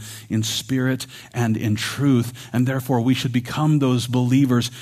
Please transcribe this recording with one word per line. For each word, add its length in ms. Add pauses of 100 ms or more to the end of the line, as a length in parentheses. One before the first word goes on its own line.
(280)
in 140
spirit 640 (260)
and 240
in 180
truth, 760
and 160
therefore 320
we 140
should 180
become 460
those 280
believers 640 (120)